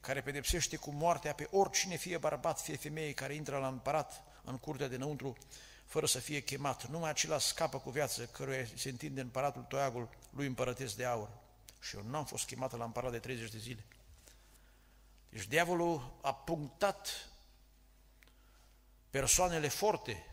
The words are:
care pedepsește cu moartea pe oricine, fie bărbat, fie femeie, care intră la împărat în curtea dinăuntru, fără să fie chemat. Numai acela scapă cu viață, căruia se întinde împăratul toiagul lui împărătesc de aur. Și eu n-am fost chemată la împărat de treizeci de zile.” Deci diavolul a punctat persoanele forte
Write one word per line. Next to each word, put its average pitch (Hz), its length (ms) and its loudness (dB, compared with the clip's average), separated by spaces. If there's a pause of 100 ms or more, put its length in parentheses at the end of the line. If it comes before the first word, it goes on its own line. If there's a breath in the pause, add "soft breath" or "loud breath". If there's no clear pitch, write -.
care 135 220 -2
pedepsește 143 540 0
cu - 140 -6
moartea 147 440 2
pe 147 160 -6
oricine, 190 460 6
fie 170 220 -2
bărbat, 151 420 2
fie 151 160 -4
femeie, 151 360 -4
care 135 220 -4
intră 143 240 -4
la 135 100 0
împărat 135 540 -2 (200 loud breath)
în 131 160 -6
curtea 143 300 -4
dinăuntru, 131 480 -4 (480 loud breath)
fără 151 220 0
să 135 120 4
fie 147 220 -2
chemat. 139 460 -2
Numai 156 240 -2
acela 156 280 2
scapă - 400 2
cu 131 120 -6
viață, 127 360 0
căruia 131 480 -2
se - 140 -4
întinde 135 320 -6
împăratul 131 420 0
toiagul 123 460 0 (220)
lui 139 160 -2
împărătesc 123 500 -2
de 123 80 -2
aur. 113 260 0 (500)
Și - 160 -8
eu 101 60 -8
n-am 139 220 -2
fost - 220 -4
chemată 127 300 -4
la 117 80 -2
împărat 120 260 -2
de 117 80 -2
treizeci 117 320 -4
de 110 80 -8
zile.” 113 260 -8 (1400 loud breath)
Deci 101 180 -8
diavolul 151 760 2
a 139 120 2
punctat - 920 0 (1800 soft breath)
persoanele 156 580 6
forte 127 640 2